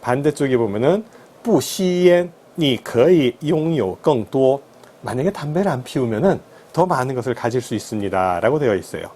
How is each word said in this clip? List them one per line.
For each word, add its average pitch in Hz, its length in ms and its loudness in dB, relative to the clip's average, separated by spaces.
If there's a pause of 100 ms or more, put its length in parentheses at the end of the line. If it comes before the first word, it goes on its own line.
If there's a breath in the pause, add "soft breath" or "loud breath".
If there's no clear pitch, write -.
반대쪽에 139 560 0
보면은 117 480 0 (400 loud breath)
"不吸烟，你可以拥有更多." 156 3250 2 (420 loud breath)
만약에 127 280 -2
담배를 170 400 -4
안 123 140 -4
피우면은 127 560 0 (320 loud breath)
더 170 120 2
많은 135 300 -2
것을 123 200 -4
가질 120 280 -2
수 - 140 -6
있습니다."라고 95 840 -2
되어 123 160 2
있어요. 82 420 -8